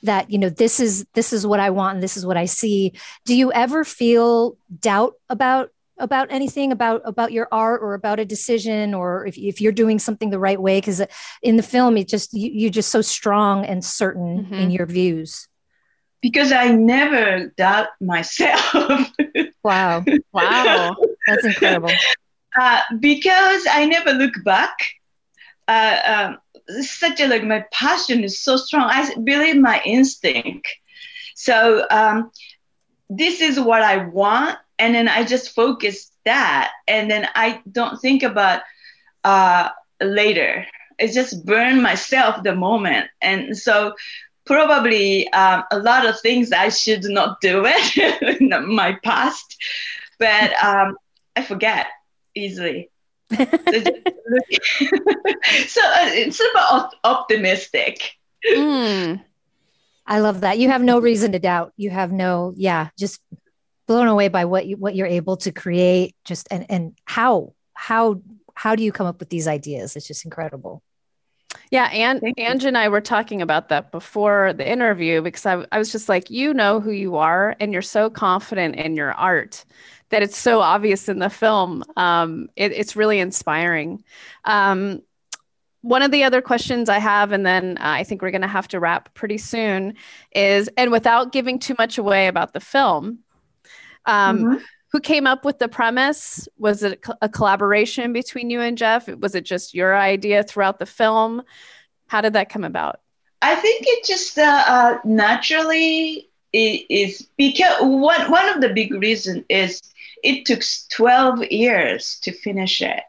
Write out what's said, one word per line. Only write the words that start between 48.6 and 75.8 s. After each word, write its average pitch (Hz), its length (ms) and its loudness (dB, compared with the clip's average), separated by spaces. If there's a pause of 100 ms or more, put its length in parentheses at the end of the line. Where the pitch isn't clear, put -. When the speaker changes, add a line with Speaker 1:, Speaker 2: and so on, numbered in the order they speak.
Speaker 3:
my 190 280 0
past, - 520 -2 (600)
but, 214 340 2 (100)
um, 196 360 2 (380)
I 262 80 -4
forget 208 440 -2 (480)
easily. 185 540 -8 (420)
So 247 140 0 (260)
just 220 140 0
look, - 640 -2
<laughs> - 80 -2 (1120)
so, - 140 0
uh, 349 280 2
it's - 280 -2
super 453 220 2
op-, - 340 2 (100)
optimistic. - 1120 -2 (340)
Speaker 2:
Mm. 226 720 0 (840)
Speaker 1:
I 208 120 0
love 208 220 0
that. 202 160 0
You 254 120 4
have 262 120 2
no 247 180 4
reason 226 340 2
to 180 60 -2
doubt. 175 380 -2
You 202 140 -6
have 185 200 -4
no, 185 460 -2
yeah, 170 400 -2
just - 240 -8 (680)
blown 240 200 4
away 208 200 4
by 180 180 0
what 185 200 0
you, 196 100 -8
what 196 200 -6
you're 190 120 -2
able 175 300 -2
to 185 140 -6
create, 180 640 0 (100)
just, - 260 -12
and, 180 160 -8
and 175 380 -6
how, 226 480 0 (200)
how, 220 480 -2 (340)
how 220 200 -2
do 220 80 -2
you 214 80 0
come 196 160 -4
up 175 120 -8
with 160 100 -18
these 165 180 -4
ideas? 147 480 -8
It's 147 120 -16
just - 180 -14
incredible. 160 560 -14 (880)
Speaker 2:
Yeah, 254 220 0
and 226 280 0
Speaker 3:
Thank 233 180 -6
you. 226 80 -6
Speaker 2:
Ange 254 200 -2
and 262 120 0
I 214 120 2
were 208 120 2
talking 214 400 -4
about 160 280 -2
that 147 220 -2
before 202 640 0
the 139 160 -6
interview, 180 520 0
because 165 240 -8
I, 185 260 -2
I - 80 -2
was 220 120 -4